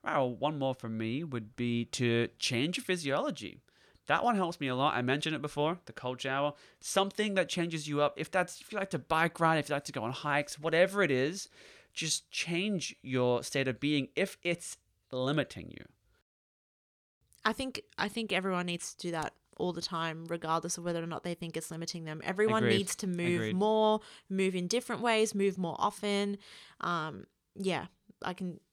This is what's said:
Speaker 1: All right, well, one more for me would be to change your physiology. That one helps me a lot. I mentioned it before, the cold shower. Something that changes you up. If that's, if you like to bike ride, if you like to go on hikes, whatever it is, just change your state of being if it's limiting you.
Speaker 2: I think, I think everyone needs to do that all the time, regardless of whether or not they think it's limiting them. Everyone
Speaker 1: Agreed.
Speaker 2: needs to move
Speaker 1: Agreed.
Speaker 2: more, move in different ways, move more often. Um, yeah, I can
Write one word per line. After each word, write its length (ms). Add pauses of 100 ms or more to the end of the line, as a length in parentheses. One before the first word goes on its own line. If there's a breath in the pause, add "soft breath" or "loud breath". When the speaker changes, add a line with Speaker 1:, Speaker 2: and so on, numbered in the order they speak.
Speaker 1:
All 100
right, 60
well, 160
one 220
more 160
for 160
me 340
would 320
be 300
to 440 (100)
change 380
your 60
physiology. 800 (460 soft breath)
That 160
one 120
helps 240
me 80
a 80
lot. 200
I 60
mentioned 340
it 60
before, 440
the 80
cold 280
shower. 320 (260 loud breath)
Something 560
that 140
changes 380
you 140
up. 160
If 140
that's, 300
if 100
you 80
like 120
to 80
bike 400
ride, 180
if 120
you 60
like 100
to 60
go 120
on 100
hikes, 460
whatever 440
it 80
is, 380 (440 loud breath)
just 380
change 720
your 420
state 240
of 120
being 360
if 280
it's 340 (340)
limiting 600
you. 140 (1600)
Speaker 2:
I 80
think, 280 (160)
I 100
think 260
everyone 320
needs 280
to 140
do 40
that 220 (240)
all 160
the 80
time, 460
regardless 500
of 80
whether 160
or 60
not 160
they 100
think 240
it's 140
limiting 340
them. 180
Everyone 400
Speaker 1:
Agreed. 140
Speaker 2:
needs 200
to 100
move 340
Speaker 1:
Agreed. 140
Speaker 2:
more, 460 (280 loud breath)
move 260
in 120
different 340
ways, 320
move 240
more 220
often. 580 (440 loud breath)
Um, 440 (300)
yeah, 300 (380)
I 100
can 260 (140)